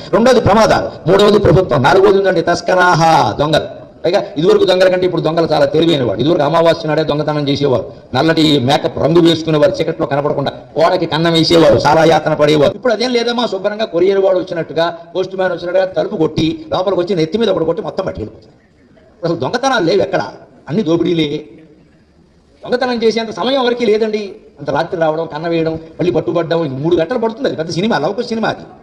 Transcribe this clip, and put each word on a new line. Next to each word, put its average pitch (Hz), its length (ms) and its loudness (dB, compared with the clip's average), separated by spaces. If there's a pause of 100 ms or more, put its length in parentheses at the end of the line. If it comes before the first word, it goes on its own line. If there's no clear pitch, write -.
(140)
రెండోది 226 280 4
ప్రమాదాలు, - 680 2
మూడవది 208 300 6
ప్రభుత్వం, 147 440 4
నాలుగోది 190 340 6
ఉందండి 185 240 2
తస్కరాహ, 165 960 2
దొంగలు. 147 400 -2 (240)
పైగా 180 200 0 (120)
ఇదివరకు 196 260 4
దొంగల 185 240 4
కంటే 185 180 0
ఇప్పుడు 170 160 0
దొంగలు 160 320 0
చాలా 147 120 2
తెలివైన 160 380 0
వాడు. 107 160 -2
ఇదివరకు 147 240 2
అమావాస్య 160 440 2
నాడే 156 160 0
దొంగతనం 147 460 -2
చేసేవారు, 139 440 -2 (200)
నల్లటి 156 460 2
మేకప్ 139 380 0
రంగు 160 220 2
వేసుకునేవారు, 160 520 2
చీకట్లో 165 340 -4
కనపడకుండా 139 460 -2 (280)
గోడకి 165 260 0
కన్నం 165 280 0
వేసేవారు, 160 420 4
చాలా 151 280 2
యాతన 160 300 2
పడేవారు. 147 400 2
ఇప్పుడు 214 200 -2
అదేం 240 200 -2
లేదమ్మా, 240 320 -2
శుభ్రంగా 196 400 -4
కొరియర్ 190 340 0
వాడు 190 180 2
వచ్చినట్టుగా, 165 600 -4 (180)
పోస్ట్ 185 200 -4
మ్యాన్ 185 180 -2
వచ్చినట్టుగా 175 320 -2
తలుపు 147 300 -4
కొట్టి, 160 560 -2
లోపలికి 185 300 -2
వచ్చి 180 140 -2
నెత్తి 160 220 -2
మీద 226 120 0
ఒకటి 160 160 -2
కొట్టి 170 180 -4
మొత్తం 165 220 -6
పట్టుకెళ్ళిపోతారు. - 560 -12 (640)
అసలు 165 100 -2
దొంగతనాలు 226 500 -2
లేవు 202 160 2
ఎక్కడ, - 220 -4 (460)
అన్ని 185 140 -2
దోపిడీలే. 160 600 -2 (1200)
దొంగతనం 240 400 -4
చేసేంత 220 280 0
సమయం 254 300 -2
ఎవరికి 240 240 -2
లేదండి. 214 500 -2 (240)
అంత 139 100 -10
రాత్రి 165 320 -2
రావడం, 160 240 -2
కన్న 156 220 -8
వేయడం, 165 260 -2
మళ్ళీ 160 380 -6
పట్టుబడ్డం, 165 540 -2
ఈ 143 40 -6
మూడు 143 260 -2
గంటలు 165 220 -2
పడుతుంది. 233 300 -4
అది 127 100 -4
పెద్ద 165 140 -8
సినిమా, 185 260 -2
లవకుశ 202 280 -4
సినిమా 220 240 -4
అది. - 100 -6 (240)